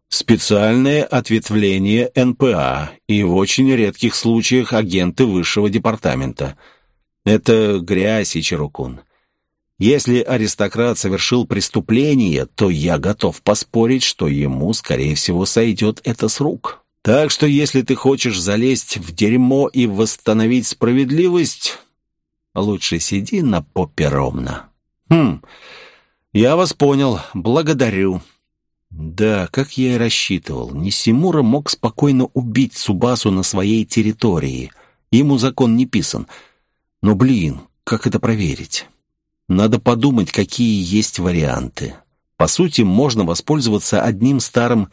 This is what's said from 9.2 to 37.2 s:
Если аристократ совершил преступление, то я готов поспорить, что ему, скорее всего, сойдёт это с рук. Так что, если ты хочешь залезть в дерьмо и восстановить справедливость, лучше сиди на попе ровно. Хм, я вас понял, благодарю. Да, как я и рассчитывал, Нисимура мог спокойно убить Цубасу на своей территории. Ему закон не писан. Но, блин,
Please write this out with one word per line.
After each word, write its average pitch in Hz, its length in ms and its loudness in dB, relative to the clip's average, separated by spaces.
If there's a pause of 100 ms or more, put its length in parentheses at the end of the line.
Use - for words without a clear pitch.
Если 123 420 2
аристократ 110 800 -2
совершил 98 480 0
преступление, 104 1040 0
то 98 240 0
я 78 260 0
готов 87 460 -2
поспорить, 117 580 0
что - 260 -2
ему, 71 460 -2
скорее 71 400 -2
всего, 90 320 -2
сойдёт 110 580 0
это 113 240 -4
с - 120 -4
рук. - 440 -6 (200)
Так 139 260 2
что, - 160 0
если 143 380 2
ты 131 120 -2
хочешь 127 440 0
залезть 110 580 -2
в 85 160 -12
дерьмо 123 540 2
и 123 180 0
восстановить 110 800 0
справедливость, 139 1120 0 (800)
лучше 95 440 -2
сиди 110 440 -2
на 98 180 2
попе 80 480 -2
ровно. 67 600 -4 (400)
Хм, 139 320 4 (920)
я 123 220 4
вас 175 180 0
понял, 139 460 2 (140)
благодарю. 110 880 0 (680)
Да, 90 640 -2
как 135 260 -4
я 127 180 0
и - 20 0
рассчитывал, 78 720 -4
Нисимура 120 720 0
мог 131 280 0
спокойно 135 640 0
убить 120 400 0
Цубасу 123 580 0
на 95 120 0
своей 104 420 0
территории. 85 840 -2 (400)
Ему 139 260 4
закон 123 380 2
не 127 100 2
писан. 78 420 -4 (720)
Но, 104 140 4
блин, 98 460 2 (220)